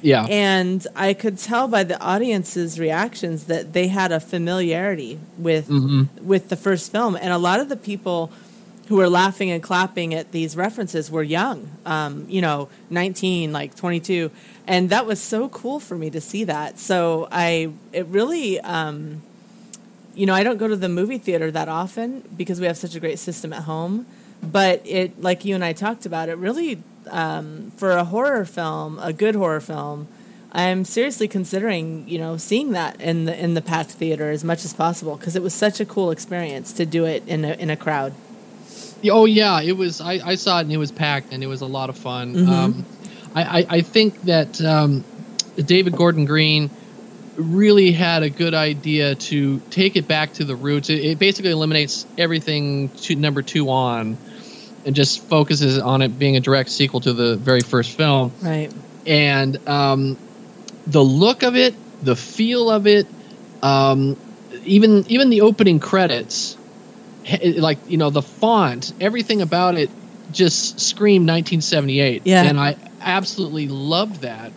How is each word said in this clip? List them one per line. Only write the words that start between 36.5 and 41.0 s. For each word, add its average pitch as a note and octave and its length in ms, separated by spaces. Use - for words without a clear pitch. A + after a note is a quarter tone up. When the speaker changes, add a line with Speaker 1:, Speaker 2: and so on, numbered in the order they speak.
Speaker 2:
to E3+ 120
do E3 180
it D#3+ 220
in D#3 180
a, D3+ 80
in E3 180
a D3+ 60
crowd. C#3 380
Speaker 1:
Oh, A3 140
yeah, G#3+ 360
it F3 160
was, F3 240
I, F3 240
I F3+ 120
saw F#3 220
it E3+ 40
and D3+ 100
it D#3 40
was D3+ 160
packed C#3+ 400